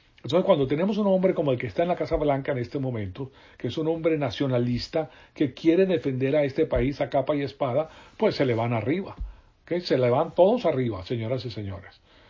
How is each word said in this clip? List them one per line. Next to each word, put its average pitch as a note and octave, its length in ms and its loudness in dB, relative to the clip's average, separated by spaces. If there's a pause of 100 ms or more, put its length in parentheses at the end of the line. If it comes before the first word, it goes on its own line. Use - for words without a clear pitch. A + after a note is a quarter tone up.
(220)
Entonces, E3 220 2
cuando D#3 220 4
tenemos F#3 320 0
un G#3 80 0
hombre F#3 260 4
como D3+ 180 0
el B2+ 80 2
que C3 80 -6
está E3+ 160 -2
en F3 60 0
la E3+ 80 0
Casa D#3+ 200 -2
Blanca C#3+ 360 0
en B2+ 60 -4
este A#2+ 200 -6
momento, B2 540 -6 (240)
que B2+ 120 -6
es A#2+ 100 -6
un D#3 100 -2
hombre E3 300 0
nacionalista, B2+ 880 -2 (240)
que C#3+ 220 0
quiere E3+ 320 4
defender C#3 500 0
a D3 80 2
este D3+ 220 0
país C3+ 340 0
a C#3 80 -2
capa C#3+ 260 0
y C#3+ 60 -2
espada, C#3 480 -2 (300)
pues G3+ 160 2
se C#3+ 100 0
le B2 100 2
van A#2 200 0
arriba, C#3+ 420 -4 (460)
¿ok? F3 160 -4
Se E3+ 180 0
le B2 140 2
van D#3 240 0
todos G#3 320 4
arriba, A#2+ 380 -2
señoras A#2+ 420 -4
y A#2 40 -10
señores. G2 520 -12 (280)